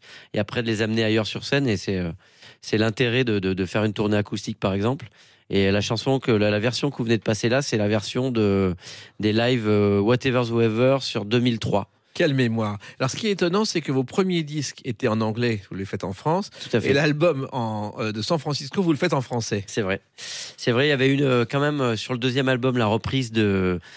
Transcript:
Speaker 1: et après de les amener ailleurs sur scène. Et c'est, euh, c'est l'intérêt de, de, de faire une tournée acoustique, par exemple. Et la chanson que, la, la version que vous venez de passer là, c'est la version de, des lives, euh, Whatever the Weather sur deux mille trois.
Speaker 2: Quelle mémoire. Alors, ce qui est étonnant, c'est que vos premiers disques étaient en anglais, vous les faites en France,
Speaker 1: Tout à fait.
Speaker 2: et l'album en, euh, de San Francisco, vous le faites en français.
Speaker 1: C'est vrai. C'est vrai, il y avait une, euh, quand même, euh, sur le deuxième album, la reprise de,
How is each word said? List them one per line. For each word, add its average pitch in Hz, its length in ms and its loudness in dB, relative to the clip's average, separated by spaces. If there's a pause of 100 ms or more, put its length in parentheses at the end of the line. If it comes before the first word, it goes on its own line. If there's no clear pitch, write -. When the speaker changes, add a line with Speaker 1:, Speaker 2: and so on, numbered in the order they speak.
(340)
Speaker 1:
et - 60 -2
après 113 220 -4
de 113 60 -4
les 107 160 0
amener 110 200 0
ailleurs 110 240 2
sur - 180 -8
scène. 139 220 0
Et 104 100 2
c'est, 98 200 -4
euh, 87 140 -2 (500)
c'est - 160 -2
l'intérêt 117 460 2
de, 107 160 0
de, 95 140 0
de 92 120 0
faire 107 200 0
une 107 80 0
tournée 104 240 0
acoustique, 107 420 -4
par 98 140 0
exemple. 113 340 -2 (440)
Et 98 200 4
la 101 100 2
chanson 123 380 0
que, 127 120 0
la, 104 200 4
la 104 80 0
version 120 320 -2
que - 60 -12
vous 120 80 -4
venez 113 120 2
de - 60 -6
passer 113 260 0
là, 135 140 2
c'est 120 140 -2
la 104 100 2
version 110 420 -2
de, 98 460 2 (440)
des 107 140 2
lives, 117 340 2
euh, 104 320 4
Whatever 123 460 2
the 117 60 -4
Weather 117 500 2
sur 104 240 -6
deux 117 140 2
mille 120 180 2
trois. 101 320 -2 (240)
Speaker 2:
Quelle 156 220 2
mémoire. 113 420 0 (220)
Alors, 127 100 -2
ce - 60 -6
qui 220 120 -4
est 202 40 2
étonnant, 185 340 2
c'est 180 160 -2
que 147 100 -6
vos 131 120 2
premiers 180 400 0
disques 147 420 -6
étaient 123 220 -4
en 110 140 2
anglais, 110 400 0 (100)
vous 90 60 -8
les 98 80 -6
faites 98 180 -8
en 95 100 -6
France, 175 380 -2 (180)
Speaker 1:
Tout 120 80 0
à 107 40 2
fait. - 80 -2
Speaker 2:
et 135 40 4
l'album 147 580 2
en, 110 460 -4
euh, 110 140 -4
de 107 100 -6
San 165 160 0
Francisco, 147 460 -4
vous 165 80 4
le 143 60 2
faites 175 160 0
en 139 80 2
français. 113 440 -4
Speaker 1:
C'est - 160 -4
vrai. 95 200 -2 (160)
C'est - 540 -6
vrai, 123 140 2
il 151 40 2
y - 20 2
avait 135 200 4
une, 139 120 2
euh, 123 260 4
quand 143 120 0
même, 147 200 0
euh, 120 140 0
sur 117 180 -6
le 123 60 -4
deuxième 131 300 0
album, 127 280 2
la 117 100 2
reprise 113 440 0
de, 95 480 2 (180)